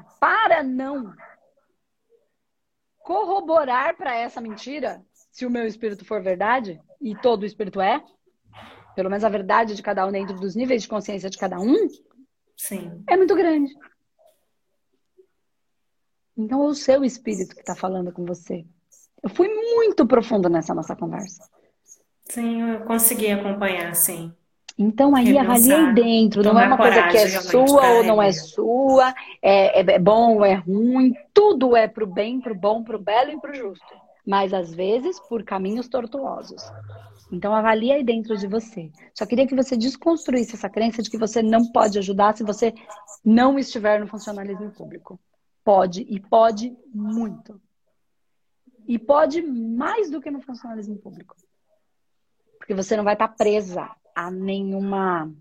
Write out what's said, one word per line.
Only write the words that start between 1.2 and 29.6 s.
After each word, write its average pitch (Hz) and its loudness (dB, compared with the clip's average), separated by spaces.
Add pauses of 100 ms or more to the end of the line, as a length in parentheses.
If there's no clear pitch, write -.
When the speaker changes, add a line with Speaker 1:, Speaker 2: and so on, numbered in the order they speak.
Speaker 1:
corroborar 330 -2
pra 254 -8
essa 240 -8
mentira, 226 -12 (300)
se - -10
o 247 -6
meu 240 -4
espírito 214 -8
for 214 -6
verdade, 190 -2 (220)
e 220 -8
todo 214 0
espírito 196 -8
é, 220 0 (920)
pelo 190 -4
menos 202 -4
a 220 2
verdade 208 0
de 202 -14
cada 196 -4
um 196 -4
dentro 196 -6
dos 185 -8
níveis 254 -2
de - -16
consciência 196 -8
de 190 -16
cada 190 -6
um, 285 2 (680)
Speaker 2:
Sim. 175 -12
Speaker 1:
é - 2
muito 381 4
grande. 311 0 (2750)
Então 240 -2
é 294 2
o 294 -2
seu 277 2
espírito 208 -6
que - -20
tá 180 -8
falando 185 -6
com 180 -10
você. 175 -10 (580)
Eu - -6
fui 359 0
muito 440 0
profundo 220 2
nessa 170 -2
nossa - -8
conversa. 170 -12 (760)
Speaker 2:
Sim, 233 -6
eu 226 -4
consegui 220 0
acompanhar, 196 -2
sim. 170 -4 (480)
Speaker 1:
Então 220 4
aí 254 4
Speaker 2:
Repensar, 262 6
Speaker 1:
avalie 247 6
aí 294 4
dentro, 226 4
não 208 4
é 220 6
Speaker 2:
tomar - 4
Speaker 1:
uma 262 4
coisa 220 6
que 175 4
é 208 6
Speaker 2:
coragem, - 0
realmente, 185 -4
Speaker 1:
sua 269 6
Speaker 2:
pra 247 6
Speaker 1:
ou 233 6
não 214 4
é 202 4
Speaker 2:
rever. 190 0
Speaker 1:
sua, 254 2 (280)
é, 196 4